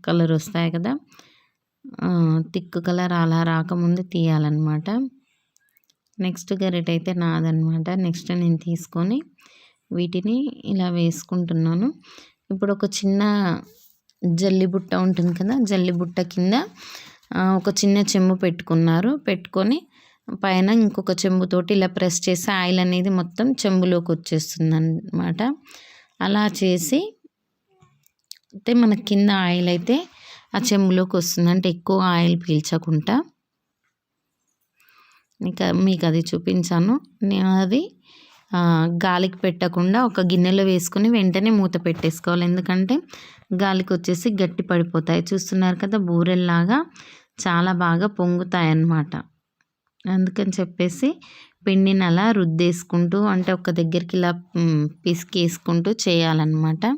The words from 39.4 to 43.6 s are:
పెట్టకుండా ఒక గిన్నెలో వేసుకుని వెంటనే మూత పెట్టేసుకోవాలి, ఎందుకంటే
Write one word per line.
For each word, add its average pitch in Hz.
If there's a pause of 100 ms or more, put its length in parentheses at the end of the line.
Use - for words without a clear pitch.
పెట్టకుండా 180 (100)
ఒక - (120)
గిన్నెలో 185
వేసుకుని 185
వెంటనే 190
మూత 180 (100)
పెట్టేసుకోవాలి, 170
ఎందుకంటే 185 (680)